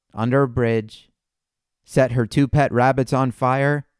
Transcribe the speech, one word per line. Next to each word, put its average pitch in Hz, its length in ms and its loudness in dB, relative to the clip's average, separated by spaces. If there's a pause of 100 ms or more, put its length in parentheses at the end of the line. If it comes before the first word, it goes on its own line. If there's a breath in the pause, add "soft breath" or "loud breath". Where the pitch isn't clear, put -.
(140)
under 123 280 0
a 139 60 0
bridge, 113 600 -4 (760)
set 131 280 0
her 120 120 0
two 139 220 0
pet 139 240 2
rabbits 131 420 0
on 131 200 0
fire, 139 520 -2 (160)